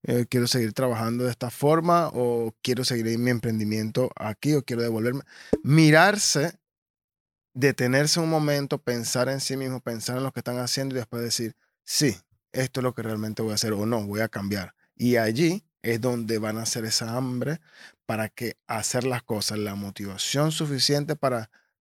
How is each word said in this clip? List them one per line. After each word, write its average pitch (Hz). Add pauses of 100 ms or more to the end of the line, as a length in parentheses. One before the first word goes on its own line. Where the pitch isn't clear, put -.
Eh, 120
¿quiero 120
seguir 113
trabajando 120
de 123
esta 117
forma 165
o 120 (100)
quiero 127
seguir 117
en 117
mi 123
emprendimiento 110
aquí 123
o 139
quiero 117
devolverme?". 117 (420)
Mirarse, 160 (1000)
detenerse 139
un 160
momento, 147
pensar 123
en 135
sí 135
mismo, 131
pensar 120
en 135
lo 131
que -
están 123
haciendo 131
y 127
después 117
decir, 113 (280)
"Sí, 127 (340)
esto 131
es 123
lo 123
que 117
realmente 110
voy 110
a 107
hacer 110
o 101
no, 113
voy 101
a 110
cambiar". 98 (220)
Y 120
allí 135 (200)
es 117
donde 117
van 107
a 113
hacer 110
esa 113
hambre 127 (460)
para 110
que - (100)
hacer 120
las 123
cosas, 107
la 101
motivación 101
suficiente 147
para, 123 (320)